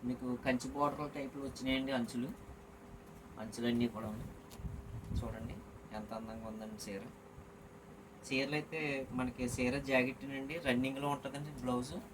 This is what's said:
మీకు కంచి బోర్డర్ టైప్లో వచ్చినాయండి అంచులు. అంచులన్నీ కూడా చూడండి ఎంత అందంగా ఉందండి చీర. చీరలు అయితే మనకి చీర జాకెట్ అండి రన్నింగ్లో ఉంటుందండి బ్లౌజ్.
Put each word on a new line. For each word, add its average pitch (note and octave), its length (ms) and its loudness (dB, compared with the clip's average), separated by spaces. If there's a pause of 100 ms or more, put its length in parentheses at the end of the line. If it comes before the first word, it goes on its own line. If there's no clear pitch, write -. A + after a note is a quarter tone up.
మీకు B2+ 200 0 (160)
కంచి B2+ 300 4
బోర్డర్ C#3+ 420 4
టైప్లో C#3 320 -4
వచ్చినాయండి C3 500 2
అంచులు. A#2+ 300 2 (1120)
అంచులన్నీ A#2+ 440 4 (100)
కూడా A2 120 -2 (1080)
చూడండి A2+ 380 -2 (420)
ఎంత G#2+ 200 -6
అందంగా A2+ 340 -6
ఉందండి A2 320 -6
చీర. G2+ 180 -4 (1200)
చీరలు C#3 320 4
అయితే D#3 220 -2 (380)
మనకి B2+ 260 2 (100)
చీర B2+ 200 6 (140)
జాకెట్ C3 360 6 (140)
అండి C3+ 180 -2 (100)
రన్నింగ్లో C3+ 480 4
ఉంటుందండి C#3+ 380 -4 (100)
బ్లౌజ్. B2+ 320 2 (200)